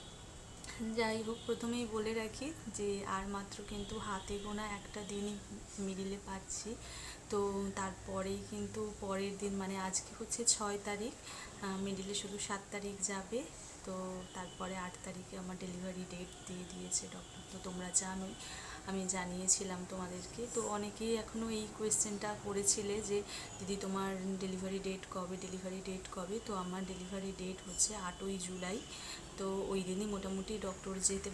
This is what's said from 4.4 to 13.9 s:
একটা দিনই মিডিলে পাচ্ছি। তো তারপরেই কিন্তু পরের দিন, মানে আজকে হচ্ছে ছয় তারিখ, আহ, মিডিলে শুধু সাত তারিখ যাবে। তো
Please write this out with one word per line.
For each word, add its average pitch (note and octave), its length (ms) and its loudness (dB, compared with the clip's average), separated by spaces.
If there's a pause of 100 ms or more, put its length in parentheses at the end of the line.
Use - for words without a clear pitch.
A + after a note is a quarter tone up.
একটা G3+ 420 -4
দিনই G3+ 300 0 (400)
মিডিলে F#3+ 480 0
পাচ্ছি। G3 480 -4 (560)
তো G3 460 4
তারপরেই F#3+ 640 0 (120)
কিন্তু G#3 500 0
পরের G3 380 2
দিন, G3+ 160 2
মানে G3 240 2
আজকে F#3+ 400 2
হচ্ছে A3+ 260 0
ছয় G3+ 400 6
তারিখ, G#3 280 0 (520)
আহ, F#3+ 140 0
মিডিলে G3 360 0
শুধু G3+ 240 -2
সাত G3 220 0 (120)
তারিখ G3+ 340 0
যাবে। G3+ 360 0 (420)
তো C#4 380 -2 (120)